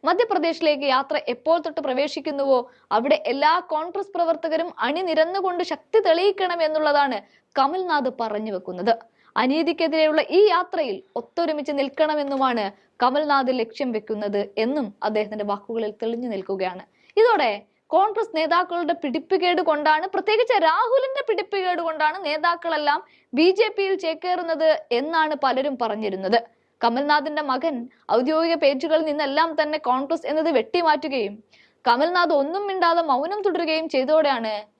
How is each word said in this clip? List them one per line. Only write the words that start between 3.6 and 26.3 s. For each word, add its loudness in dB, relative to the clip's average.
കോൺഗ്രസ് -6
പ്രവർത്തകരും 0
അണിനിരന്നുകൊണ്ട് 0
ശക്തി 0
തെളിയിക്കണം 2
എന്നുള്ളതാണ് 2
കമൽനാഥ് 0
പറഞ്ഞു -6
വെക്കുന്നത്. -2
അനീതിക്കെതിരെയുള്ള 2
ഈ 8
യാത്രയിൽ -2
ഒത്തൊരുമിച്ച് -4
നിൽക്കണമെന്നുമാണ് 0
കമൽനാഥ് 2
ലക്ഷ്യം -4
വെക്കുന്നത് -4
എന്നും -2
അദ്ദേഹത്തിന്റെ -4
വാക്കുകളിൽ -6
തെളിഞ്ഞു -6
നിൽക്കുകയാണ്. -6
ഇതോടെ 4
കോൺഗ്രസ് 2
നേതാക്കളുടെ 0
പിടിപ്പുകേട് 0
കൊണ്ടാണ്, 2
പ്രത്യേകിച്ച് 2
രാഹുലിന്റെ 2
പിടിപ്പുകേട് -2
കൊണ്ടാണ് -2
നേതാക്കളെല്ലാം 0
ബി 6
ജെ 4
പിയിൽ 0
ചേക്കേറുന്നത് 0
എന്നാണ് 0
പലരും 0
പറഞ്ഞിരുന്നത്. -2